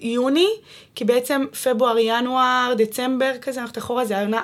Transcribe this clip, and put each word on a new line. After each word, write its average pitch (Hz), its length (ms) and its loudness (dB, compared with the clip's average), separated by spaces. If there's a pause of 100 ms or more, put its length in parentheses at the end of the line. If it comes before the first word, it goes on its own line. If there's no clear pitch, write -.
יוני, 262 460 2 (480)
כי 240 100 -6
בעצם 254 400 2 (180)
פברואר, 240 360 2
ינואר, 247 800 2
דצמבר, 247 540 0 (100)
כזה, 254 200 -6
אנחנו 233 200 -10
אחורה, 247 240 -2
זה 208 120 -2
העונה 208 260 -2